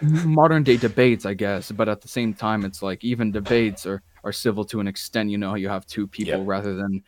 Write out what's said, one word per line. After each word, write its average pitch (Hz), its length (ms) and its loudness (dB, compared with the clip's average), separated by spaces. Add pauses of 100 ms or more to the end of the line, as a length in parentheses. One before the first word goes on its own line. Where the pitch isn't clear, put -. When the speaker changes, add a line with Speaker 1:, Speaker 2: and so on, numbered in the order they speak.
Speaker 1:
m-, 156 320 4
modern 156 300 6
day 123 140 6
debates, 117 480 2
I 98 80 -2
guess. 101 360 -4
But 107 200 0
at 104 100 -4
the - 80 -20
same 117 240 -2
time, 107 320 -2
it's 95 180 -8
like 95 220 -6
even 117 260 0
debates 107 540 0
are, 98 180 -6 (220)
are 101 80 -4
civil 107 320 -2
to 107 160 -4
an 101 80 -2
extent. 104 400 -4
You 101 80 -2
know, 101 200 -2
you 98 120 -4
have 95 160 -4
two 101 220 -6
people 95 320 -4
Speaker 2:
Yep. 95 100 -4
Speaker 1:
rather 98 260 -2
than 95 340 -4